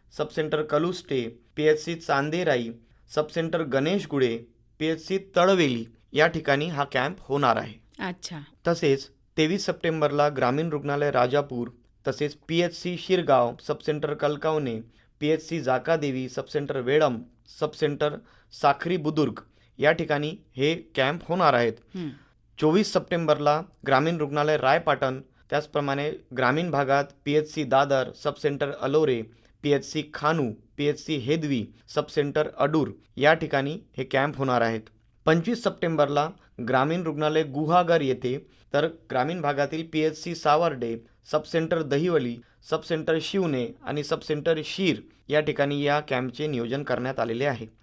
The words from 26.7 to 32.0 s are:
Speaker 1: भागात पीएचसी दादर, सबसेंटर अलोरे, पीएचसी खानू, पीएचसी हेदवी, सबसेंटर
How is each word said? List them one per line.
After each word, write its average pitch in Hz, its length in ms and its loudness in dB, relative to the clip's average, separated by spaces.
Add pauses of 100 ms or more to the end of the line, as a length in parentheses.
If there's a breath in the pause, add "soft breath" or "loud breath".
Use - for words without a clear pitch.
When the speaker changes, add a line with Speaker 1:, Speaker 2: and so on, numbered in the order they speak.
Speaker 1:
भागात 139 320 2 (220)
पीएचसी 151 380 0
दादर, 135 480 2 (120)
सबसेंटर 143 480 -2 (100)
अलोरे, 135 400 2 (400 soft breath)
पीएचसी 143 420 0 (100)
खानू, 147 400 0 (240)
पीएचसी 147 400 -2
हेदवी, 139 480 -2 (300 soft breath)
सबसेंटर 147 520 -2 (100)